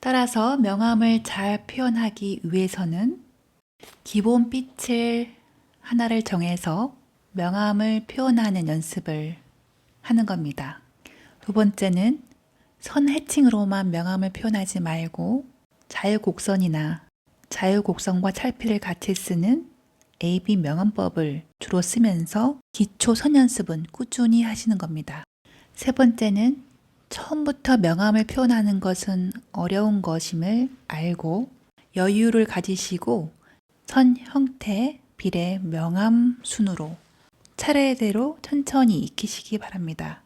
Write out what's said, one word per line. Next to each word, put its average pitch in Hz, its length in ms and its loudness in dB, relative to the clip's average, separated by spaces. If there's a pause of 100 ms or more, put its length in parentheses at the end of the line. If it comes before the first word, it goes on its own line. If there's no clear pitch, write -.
따라서 247 520 2
명암을 226 680 2
잘 208 460 -4
표현하기 226 720 -2
위해서는 185 800 -2 (800)
기본 233 480 2
빛을 240 800 -4 (460)
하나를 226 460 0
정해서 175 720 -2 (340)
명암을 208 800 0
표현하는 226 580 0
연습을 160 680 -6 (640)
하는 226 260 2
겁니다. 147 540 -6 (600)
두 - 120 -8
번째는 208 680 2 (600)
선 285 280 0
해칭으로만 208 840 2
명암을 185 380 -2
표현하지 196 500 -4
말고 165 680 -4 (400)
자유곡선이나 185 1200 -2 (420)
자유곡선과 190 840 0
찰필을 214 480 -4
같이 185 340 -6
쓰는 190 560 0 (540)
A 180 160 0
B 208 160 0
명암법을 165 880 -2 (160)
주로 - 200 0
쓰면서 214 760 0 (140)
기초 - 420 2
선 294 220 2
연습은 180 560 2
꾸준히 233 500 2
하시는 220 360 0
겁니다. 156 440 -8 (520)
세 - 180 -2
번째는 233 800 2 (400)
처음부터 294 640 0
명암을 208 480 2
표현하는 220 560 2
것은 185 520 -2 (200)
어려운 196 480 0
것임을 180 680 -2 (180)
알고 165 640 -4 (440)
여유를 214 520 4
가지시고 185 840 -4 (540)
선 254 340 6
형태, 262 800 -2 (200)
비례, 180 400 -2
명암 190 840 2
순으로 170 540 -4 (600)
차례대로 262 840 0
천천히 262 600 2
익히시기 - 580 -8
바랍니다. 160 680 -10